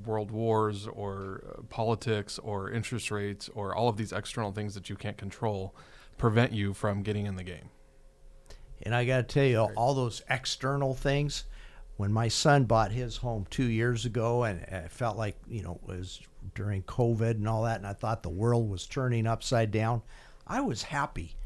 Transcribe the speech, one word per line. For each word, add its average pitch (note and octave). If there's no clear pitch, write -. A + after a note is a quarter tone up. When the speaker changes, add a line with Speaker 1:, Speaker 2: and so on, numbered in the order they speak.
Speaker 1:
world G#2+
wars G#2+
or, G2
uh, -
politics A2
or G2
interest A2+
rates G2+
or G2+
all A#2
of A2
these G#2
external G#2
things G#2
that G2
you G2
can't G#2+
control G2
prevent A#2
you G2+
from G2+
getting G#2
in G2
the F#2
game. F2
Speaker 2:
And A2
I A#2+
gotta B2+
tell C#3
you, A#2
all B2
those B2
external C3+
things, C#3+
when G2+
my A2+
son C#3+
bought A2
his A#2+
home A2+
two C3+
years A#2
ago, A#2+
and, F#2+
and F2+
it D#2+
felt A2
like, G#2+
you A2
know, F2
it -
was F#2
during G2+
covid A#2
and G#2+
all A2
that, A2+
and G2
I G2+
thought A2+
the F2
world A2+
was F#2
turning A#2+
upside A2+
down, A2+
I A#3+
was D3+
happy C#3